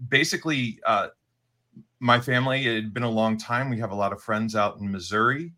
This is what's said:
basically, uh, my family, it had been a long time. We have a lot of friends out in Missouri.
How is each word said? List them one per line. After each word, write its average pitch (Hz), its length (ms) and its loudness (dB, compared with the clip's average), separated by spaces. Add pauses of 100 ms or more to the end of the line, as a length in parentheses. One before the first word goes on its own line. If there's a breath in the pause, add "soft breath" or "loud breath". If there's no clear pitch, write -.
basically, 139 760 0
uh, 101 220 2 (920)
my 120 200 6
family, 131 460 0
it 113 80 2
had 107 200 -4
been 120 80 -4
a 120 80 0
long 110 260 2
time. 120 320 -2
We 120 120 -2
have 113 100 -4
a 98 40 -8
lot 101 180 0
of 101 100 -10
friends 110 320 -2
out 104 240 0
in 101 120 -6
Missouri. 110 680 0